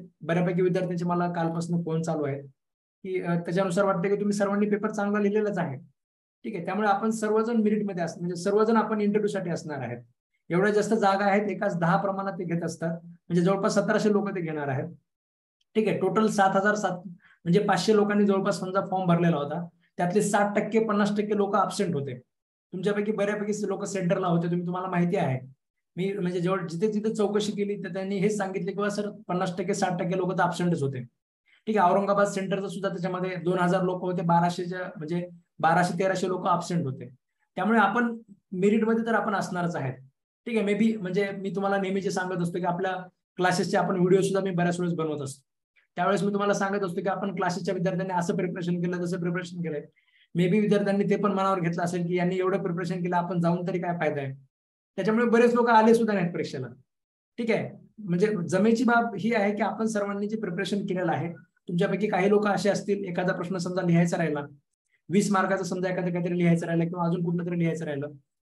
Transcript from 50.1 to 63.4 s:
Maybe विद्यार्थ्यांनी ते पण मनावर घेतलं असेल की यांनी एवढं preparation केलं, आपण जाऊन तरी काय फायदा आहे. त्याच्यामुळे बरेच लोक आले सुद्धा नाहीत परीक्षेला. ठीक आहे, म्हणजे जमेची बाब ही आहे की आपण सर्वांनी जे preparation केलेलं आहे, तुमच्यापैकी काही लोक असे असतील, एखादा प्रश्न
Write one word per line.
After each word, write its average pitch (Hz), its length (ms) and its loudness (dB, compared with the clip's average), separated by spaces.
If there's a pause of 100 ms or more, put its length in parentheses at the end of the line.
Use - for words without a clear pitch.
Maybe 185 240 4
विद्यार्थ्यांनी 202 420 2
ते 202 120 2
पण 202 160 0
मनावर 190 280 0
घेतलं 170 240 -2
असेल 175 240 -2
की 180 80 -2
यांनी 180 240 0
एवढं 185 240 0
preparation 175 400 -4
केलं, 175 120 -2
आपण 175 260 0
जाऊन 175 260 0
तरी 180 120 -2
काय 170 200 -4
फायदा 143 220 0
आहे. 139 120 -6 (640)
त्याच्यामुळे 220 300 2
बरेच 233 280 6
लोक 240 160 2
आले 226 240 8
सुद्धा 220 200 2
नाहीत 175 200 0
परीक्षेला. 135 340 -6 (720)
ठीक 226 140 -2
आहे, 139 360 -4 (160)
म्हणजे 196 300 2 (160)
जमेची 220 340 4
बाब 226 320 2
ही 208 180 -2
आहे 202 220 2
की 220 60 -4
आपण 220 240 -2
सर्वांनी 202 420 -2
जे 214 100 -4
preparation 190 480 -4
केलेलं 180 260 -2
आहे, 165 220 -4 (340)
तुमच्यापैकी 190 400 0
काही 196 220 2
लोक 208 180 4
असे 202 220 2
असतील, - 360 -2
एखादा 180 280 -2
प्रश्न 180 240 -4